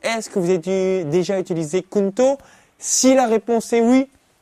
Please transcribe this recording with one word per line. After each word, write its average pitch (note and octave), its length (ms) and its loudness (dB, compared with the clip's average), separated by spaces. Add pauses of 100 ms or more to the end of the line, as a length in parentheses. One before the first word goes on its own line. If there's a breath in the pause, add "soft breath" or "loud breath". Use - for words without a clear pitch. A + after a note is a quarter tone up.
est-ce A3+ 280 -4
que G#3 100 -4
vous F3 100 0
avez F#3+ 540 0
déjà F3 360 -2
utilisé F3 440 -4
Kunto ? G#3 540 0 (420 loud breath)
Si - 340 2
la C4 140 4
réponse A3 460 -2
est A#3 80 2
oui, C4 280 2 (320)